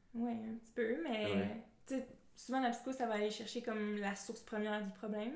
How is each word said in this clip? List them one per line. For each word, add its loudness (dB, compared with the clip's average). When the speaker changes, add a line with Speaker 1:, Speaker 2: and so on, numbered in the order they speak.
Speaker 1:
Ouais, 0
un -6
petit -16
peu, 2
mais 2
Speaker 2:
Ouais. 2
Speaker 1:
tu 0
sais, 0
souvent, 0
la 6
psycho, -2
ça 2
va 4
aller 4
chercher -4
comme 0
la 0
source -6
première 0
du -4
problème. -2